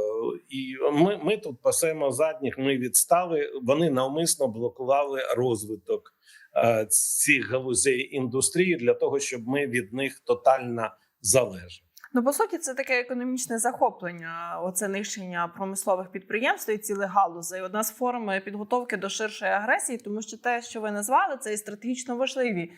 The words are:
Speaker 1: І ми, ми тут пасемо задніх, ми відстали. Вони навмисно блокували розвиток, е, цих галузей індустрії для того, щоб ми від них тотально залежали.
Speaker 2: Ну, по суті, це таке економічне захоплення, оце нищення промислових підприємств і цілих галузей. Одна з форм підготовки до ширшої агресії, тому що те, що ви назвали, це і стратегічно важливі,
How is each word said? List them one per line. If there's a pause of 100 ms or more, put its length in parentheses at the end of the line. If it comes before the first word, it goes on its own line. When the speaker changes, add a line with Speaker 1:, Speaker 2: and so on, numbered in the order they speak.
(480)
Speaker 1:
І (180)
ми,
ми
тут
пасемо
задніх,
ми
відстали. (120)
Вони
навмисно
блокували (140)
розвиток, (440)
е,
цих
галузей
індустрії
для
того,
щоб
ми
від
них
тотально (300)
залежали. (360)
Speaker 2:
Ну,
по
суті,
це
таке
економічне
захоплення,
оце
нищення
промислових
підприємств
і
цілих
галузей.
Одна
з
форм (140)
підготовки
до
ширшої
агресії,
тому
що
те,
що
ви
назвали,
це
і
стратегічно
важливі,